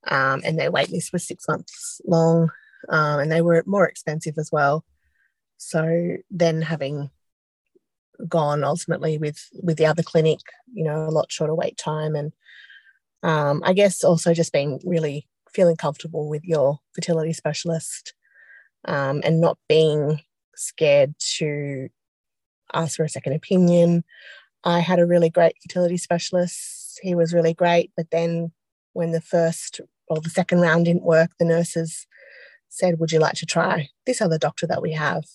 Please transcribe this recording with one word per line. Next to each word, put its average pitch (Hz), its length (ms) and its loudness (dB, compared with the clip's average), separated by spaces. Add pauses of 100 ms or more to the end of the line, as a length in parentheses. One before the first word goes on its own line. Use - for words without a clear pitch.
um, 135 360 0
and 160 140 -2
their 143 140 -2
wait 139 180 -2
list 175 240 -6
was 175 140 -6
six - 200 -12
months - 580 -8
long, 165 440 4 (400)
um, 151 300 0
and 151 120 0
they 165 100 2
were 165 260 4
more 196 200 2
expensive 156 520 -8
as 151 120 -6
well. 151 320 2 (760)
So 170 600 -2 (140)
then 165 320 0
having 147 480 -6 (1160)
gone 147 360 0
ultimately 156 540 -4
with, 151 360 -8
with 165 240 -4
the 160 80 4
other 160 180 2
clinic, 160 360 2 (340)
you 202 100 -6
know, 156 220 -2
a 156 60 -4
lot 156 200 0
shorter 160 240 -2
wait - 220 -4
time, 156 380 -4
and, 147 180 -6 (920)
um, 151 400 0
I 185 100 2
guess 196 300 2
also 170 300 4
just 165 180 0
being 147 320 -2
really 156 440 -4 (260)
feeling 175 220 4
comfortable 156 520 -6
with 151 160 -6
your 147 360 2 (160)
fertility 165 380 -2
specialist, - 800 -6 (720)
um, 139 380 -2
and 160 160 2
not 165 180 2 (120)
being 151 500 2 (360)
scared 143 580 2 (240)
to 143 520 -6 (840)
ask 160 240 -4
for 160 60 -2
a 156 60 -2
second 135 240 -6
opinion. 170 680 4 (600)
I 175 160 0
had 175 200 2
a 175 60 6
really 170 240 4
great 165 320 4
fertility 180 360 -2
specialist. - 1040 -4
He 185 140 -4
was 170 180 2
really 165 200 2
great, 170 440 2
but 165 140 -6
then 170 400 -2 (420)
when 170 180 -2
the 165 100 -2
first - 600 -2 (260)
or 156 120 -2
the 160 100 -8
second 180 320 2
round 170 240 4
didn't 170 180 0
work, 165 360 4
the 170 60 2
nurses 165 600 -2 (640)
said, 175 300 0
"Would 160 120 0
you 160 80 4
like 156 160 2
to - 100 -8
try 175 440 -2 (160)
this 254 160 -2
other 160 160 0
doctor 160 300 -2
that 160 140 -2
we 160 120 -4
have?" 156 300 -4 (120)